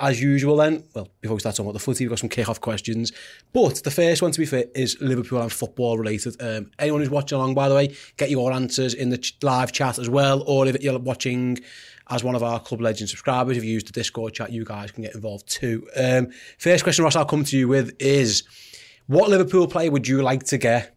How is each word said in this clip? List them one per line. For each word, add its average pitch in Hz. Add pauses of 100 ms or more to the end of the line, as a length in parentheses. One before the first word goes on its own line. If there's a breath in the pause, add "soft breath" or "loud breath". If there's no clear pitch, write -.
as 131
usual 139
then, 156 (100)
well, 101 (140)
before 110
we 104
start 107
talking 101
about 101
the -
footy, 131
we've 117
got 113
some 113
kickoff 117
questions. 113 (400 loud breath)
But 202
the 143
first 170
one, 175
to 147
be 160
fair, 127
is 127
Liverpool 127
and 113
football 117
related. 110
Um, 110
anyone 151
who's 139
watching 143
along, 131
by 139
the 139
way, 139 (260 loud breath)
get 139
your 127
answers 127
in 127
the 123
ch-, -
live 127
chat 127
as 123
well. 139
Or 135
if 131
you're 135
watching 123 (500 loud breath)
as 120
one 123
of 117
our 117
Club 113
Legend 107
subscribers, 127
if 113
you 110
use 110
the -
Discord 113
chat, 110
you 113
guys 104
can 113
get 107
involved 104
too. 117
Um, 127 (300 loud breath)
first 175
question, 165
Ross, 160
I'll 156
come 151
to 139
you 131
with 131
is, 135 (640 loud breath)
what 180
Liverpool 185
player 170
would 139
you 135
like 131
to -
get 117